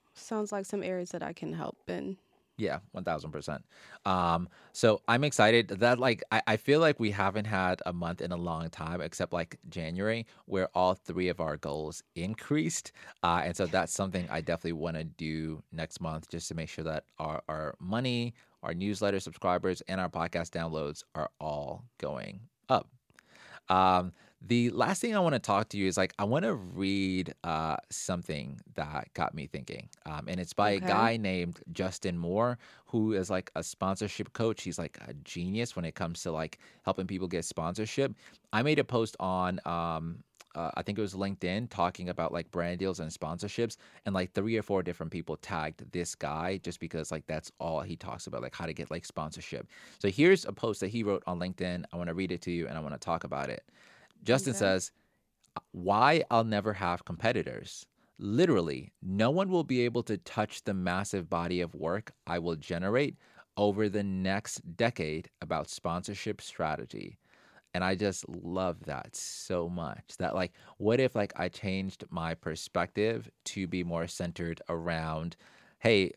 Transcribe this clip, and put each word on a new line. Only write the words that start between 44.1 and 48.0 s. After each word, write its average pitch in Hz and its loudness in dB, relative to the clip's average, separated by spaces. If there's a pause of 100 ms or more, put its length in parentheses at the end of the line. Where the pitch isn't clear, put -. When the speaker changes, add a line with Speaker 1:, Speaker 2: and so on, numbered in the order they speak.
Speaker 2:
like, 92 0
three 110 2
or 107 0
four 95 0
different 85 -6
people 82 -6
tagged - -6
this 87 -2
guy 80 -4
just 87 -8
because, 80 -6
like, 78 -8
that's 78 -6
all 80 -2
he 82 -8
talks - -10